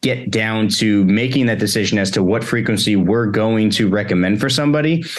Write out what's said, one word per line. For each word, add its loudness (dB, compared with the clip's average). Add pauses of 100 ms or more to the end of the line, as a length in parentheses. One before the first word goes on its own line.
get -4
down -2
to 2
making 2
that 0
decision 0
as 0
to 0
what 0
frequency 0
we're 2
going 0
to 0
recommend 0
for 0
somebody, 0 (140)